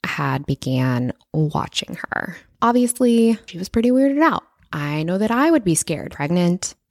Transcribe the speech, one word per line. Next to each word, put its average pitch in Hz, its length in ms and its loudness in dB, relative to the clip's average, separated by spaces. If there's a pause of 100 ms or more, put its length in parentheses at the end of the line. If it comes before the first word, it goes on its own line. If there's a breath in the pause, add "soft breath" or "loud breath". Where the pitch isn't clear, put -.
had 139 400 -4
began 127 680 -2 (220)
watching - 640 -4 (120)
her. - 280 -8 (240)
Obviously, 240 760 4 (100)
she - 100 -14
was 185 120 -8
pretty 233 220 2
weirded 277 300 4
out. 339 220 2 (280)
I 151 320 -2
know 175 140 -2
that 214 140 0
I 269 200 4
would 302 120 4
be 175 120 2
scared, - 380 -6
pregnant, 175 600 0 (180)